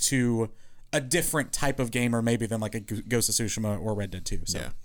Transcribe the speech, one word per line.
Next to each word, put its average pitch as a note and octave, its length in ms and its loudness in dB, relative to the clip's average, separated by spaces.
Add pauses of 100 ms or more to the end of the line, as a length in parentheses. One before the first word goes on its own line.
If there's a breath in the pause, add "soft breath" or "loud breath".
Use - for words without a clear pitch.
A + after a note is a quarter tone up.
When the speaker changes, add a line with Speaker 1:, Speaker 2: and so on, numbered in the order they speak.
(100)
Speaker 1:
to A#2+ 400 2 (420 soft breath)
a D3+ 80 2
different C#3+ 520 0
type C3+ 280 2
of A#2+ 100 0
gamer A#2+ 320 2
maybe A2+ 240 2
than, A2 140 -2
like, G#2+ 160 -4
a A2+ 40 -2
G-, G#2 280 -6
Ghost A2+ 200 2
of - 60 0
Tsushima G#2+ 480 0
or G#2+ 120 0
Red G2+ 180 -4
Dead E2+ 120 -8
two. E2+ 200 0
So. F2 140 -2
Speaker 2:
Yeah. B1 100 -4 (160)